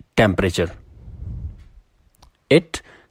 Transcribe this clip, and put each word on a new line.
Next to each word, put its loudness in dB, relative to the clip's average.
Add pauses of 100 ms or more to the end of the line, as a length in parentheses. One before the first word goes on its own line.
(140)
temperature, 2 (1800)
at 2 (300)